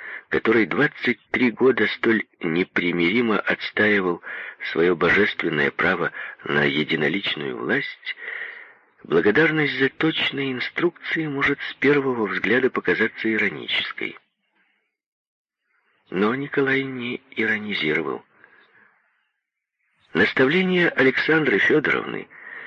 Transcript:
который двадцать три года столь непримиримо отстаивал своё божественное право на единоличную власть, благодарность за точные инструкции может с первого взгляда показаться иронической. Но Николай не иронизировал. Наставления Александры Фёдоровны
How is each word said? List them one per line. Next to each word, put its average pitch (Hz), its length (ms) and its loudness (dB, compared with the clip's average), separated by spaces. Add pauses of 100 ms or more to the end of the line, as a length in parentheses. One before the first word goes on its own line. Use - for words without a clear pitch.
(280)
который 110 380 2
двадцать 123 560 -2 (100)
три 120 200 2
года 110 360 4
столь - 380 0 (160)
непримиримо 87 1000 0
отстаивал 98 800 0 (520)
своё 87 240 4
божественное 82 720 2
право 85 400 0 (320)
на 73 220 2
единоличную 73 880 -2
власть, 80 600 -4 (880)
благодарность 139 760 2
за 135 80 4
точные 139 640 -2
инструкции 160 760 -4
может 143 340 -2
с - 140 -10
первого 131 520 2
взгляда 101 420 0
показаться 110 640 -2
иронической. 90 840 -4 (1900)
Но 107 260 0
Николай 135 480 0
не 123 380 -8 (100)
иронизировал. 82 920 -2 (1900)
Наставления 175 760 2
Александры 131 720 2
Фёдоровны 64 680 0 (400)